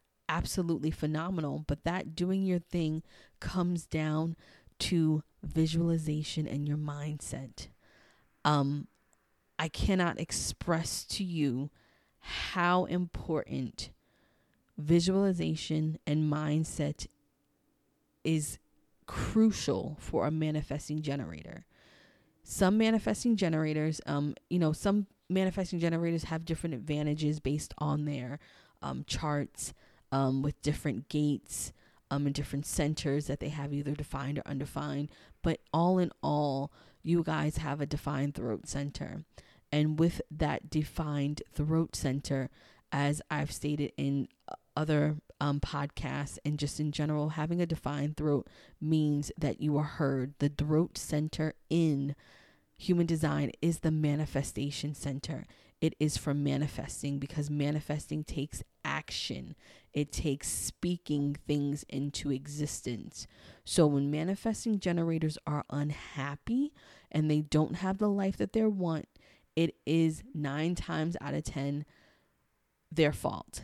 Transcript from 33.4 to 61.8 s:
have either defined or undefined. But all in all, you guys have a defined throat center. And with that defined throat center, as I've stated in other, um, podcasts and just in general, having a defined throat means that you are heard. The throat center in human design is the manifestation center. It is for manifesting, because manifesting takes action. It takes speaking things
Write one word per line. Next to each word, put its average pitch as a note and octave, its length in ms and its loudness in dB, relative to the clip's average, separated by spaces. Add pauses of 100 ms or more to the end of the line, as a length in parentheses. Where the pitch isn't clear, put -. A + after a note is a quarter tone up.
have D3 240 -6
either C#3+ 200 -2
defined C#3+ 460 -4
or - 60 -6
undefined. C#3+ 640 -4 (320)
But E3 180 0 (140)
all F3 240 4
in F3+ 140 2 (100)
all, D3 500 0 (300)
you E3 220 4
guys D#3 340 0
have D3+ 240 -2
a C#3+ 60 -2
defined D3 480 -2
throat A2+ 320 -4
center. C#3+ 580 -6 (460)
And D3+ 280 4
with E3+ 300 4
that D3+ 400 -2
defined D3+ 720 -2 (100)
throat D#3 440 2
center, C3+ 540 0 (420)
as C#3+ 380 2
I've D3 220 -2
stated D3 460 -2
in C#3 300 0 (500)
other, D3+ 400 4 (240)
um, C#3+ 180 2
podcasts C#3+ 840 -4
and D3 140 0
just D3 200 -4
in D3+ 120 0
general, D3+ 380 0
having D#3+ 300 -2
a F3 60 2
defined D3+ 500 -2
throat D3 320 2 (320)
means D3+ 580 2
that D3 220 0
you D3 180 2
are D3+ 60 4
heard. C#3 560 0
The C#3+ 100 4
throat D3+ 480 2
center D#3 580 -2 (140)
in D3 460 4 (640)
human F3 280 4
design D3+ 460 2 (100)
is E3 180 2
the D#3 120 2
manifestation D3 1000 0
center. C#3 520 -6 (360)
It D#3+ 180 2
is D3+ 180 2
for - 160 0
manifesting, C#3+ 880 -2
because C#3+ 300 -4
manifesting D3+ 760 -2
takes - 400 -6 (200)
action. - 720 -6 (380)
It C#3+ 180 0
takes - 360 -2
speaking D3 880 -2 (100)
things C#3+ 420 0